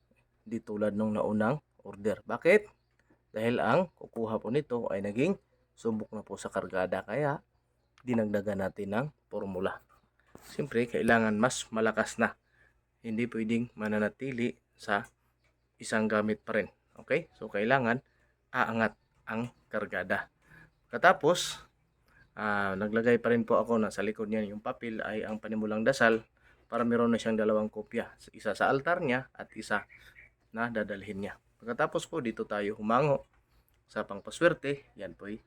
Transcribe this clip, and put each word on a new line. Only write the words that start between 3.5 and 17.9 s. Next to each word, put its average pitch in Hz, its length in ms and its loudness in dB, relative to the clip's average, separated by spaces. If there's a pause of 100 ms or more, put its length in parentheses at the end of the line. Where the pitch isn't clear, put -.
ang 135 400 4
kukuha 110 400 -4
po - 100 -6
nito 120 400 -2
ay 98 140 -2
naging 123 320 0 (400)
subok 110 400 -4
na 104 80 -8
po 98 160 -12
sa - 100 -8
kargada. 92 540 -2
Kaya, 139 400 -2 (600)
dinagdagan 104 600 0
natin 98 320 -4
ng 127 100 0 (220)
formula. 95 560 -4 (680)
Siyempre, 123 360 -2
kailangan 113 480 4
mas 117 360 0
malakas 110 480 0
na. 110 160 2 (680)
Hindi 117 240 -2
pwedeng 117 480 -2
mananatili 110 800 -2 (240)
sa 101 240 0 (760)
isang 110 280 0
gamit 107 360 0
pa 107 200 0
rin. 95 60 -8 (260)
Okay? 160 400 -2
So, - 160 -12
kailangan 120 480 2 (540)